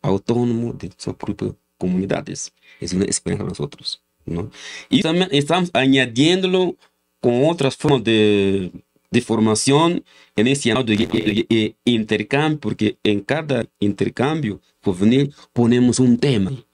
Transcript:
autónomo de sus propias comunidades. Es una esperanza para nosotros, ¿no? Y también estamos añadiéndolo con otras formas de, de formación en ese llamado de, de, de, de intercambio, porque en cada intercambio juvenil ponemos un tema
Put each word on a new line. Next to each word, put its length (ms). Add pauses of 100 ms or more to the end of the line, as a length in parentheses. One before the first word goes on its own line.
autónomo 680
de 240
sus 180
propias 380 (260)
comunidades. 760 (280)
Es 120
una 140
esperanza 380
para 60
nosotros, 520 (240)
¿no? 240 (400)
Y 100
también 320
estamos 400
añadiéndolo 1040 (440)
con 260
otras 300
formas 280
de, 680 (400)
de 120
formación 840 (320)
en 100
ese 220
llamado 160
de, 120
de, 100
de, 420
de 360
intercambio, 760
porque 420
en 180
cada 460 (140)
intercambio 800 (220)
juvenil 520 (180)
ponemos 460
un 200
tema 340 (220)